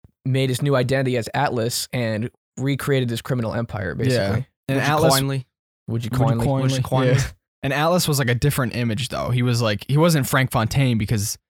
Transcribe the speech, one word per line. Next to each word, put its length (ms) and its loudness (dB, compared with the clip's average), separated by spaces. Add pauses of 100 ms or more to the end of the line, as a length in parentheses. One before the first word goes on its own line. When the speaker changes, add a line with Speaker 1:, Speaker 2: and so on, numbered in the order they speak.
(260)
Speaker 1:
made 240 0
his 120 -2
new 140 2
identity 400 2
as 180 -4
Atlas, 600 -2
and 360 -2 (280)
recreated 520 0
his 120 -4
criminal 320 -4
empire, 440 -6
Speaker 2:
Yeah. 60 -4
Speaker 1:
basically. 440 0 (200)
Speaker 2:
And 100 -2
Speaker 3:
Would 80 0
you 60 2
Speaker 2:
Atlas 220 4
Speaker 3:
kindly? 340 -2 (400)
Speaker 1:
Would 160 -4
you 80 -8
Speaker 2:
Would 80 -2
you 60 2
Speaker 1:
kindly? 200 2
Speaker 2:
kindly? 180 0
Speaker 3:
Would 100 2
you 100 0
kindly? 320 2
Speaker 2:
Yeah. 80 2 (400)
And 100 -2
Atlas 340 2
was, 120 0
like, 100 0
a 60 2
different 400 0
image, 340 -2
though. 200 -4
He 140 2
was, 180 2
like, 260 0
he 100 0
wasn't 300 4
Frank 240 2
Fontaine 460 2
because 400 -2 (120)